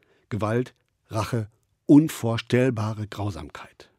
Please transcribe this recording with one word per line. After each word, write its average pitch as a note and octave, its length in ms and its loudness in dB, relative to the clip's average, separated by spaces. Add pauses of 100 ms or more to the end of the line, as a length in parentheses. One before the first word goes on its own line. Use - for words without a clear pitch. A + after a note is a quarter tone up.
(300)
Gewalt, A2 460 -2 (320)
Rache, A2 400 -4 (380)
unvorstellbare A#2 1200 2
Grausamkeit. - 920 -12